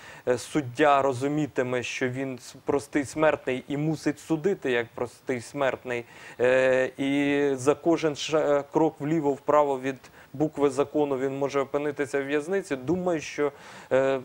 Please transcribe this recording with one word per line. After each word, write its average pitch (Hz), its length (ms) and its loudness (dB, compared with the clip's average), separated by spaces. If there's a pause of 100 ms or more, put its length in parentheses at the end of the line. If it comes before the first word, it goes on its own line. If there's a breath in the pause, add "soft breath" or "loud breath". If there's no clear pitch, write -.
(280 loud breath)
е, 123 100 2
суддя 139 640 2
розумітиме, 135 840 0
що 127 260 -2
він 131 300 -6
с-, - 160 -20 (100)
простий 143 400 0
смертний 143 640 0
і 143 100 -4
мусить 151 420 -2
судити 160 520 -2
як 120 240 0
простий 123 460 -6
смертний, 127 640 -4 (340 loud breath)
е, 131 580 4
і 143 580 2
за 135 200 2
кожен 156 400 0
ша-, 143 480 0 (100)
крок 160 260 2
вліво-вправо 143 800 2
від 131 180 -4 (360 loud breath)
букви 143 360 2
закону 143 480 0
він 135 200 -2
може 139 220 -2
опинитися 143 640 -2
в 135 40 -4
в'язниці, 151 500 -2
думаю, 170 460 -2
що, 147 300 -4 (400 loud breath)
е, 135 340 2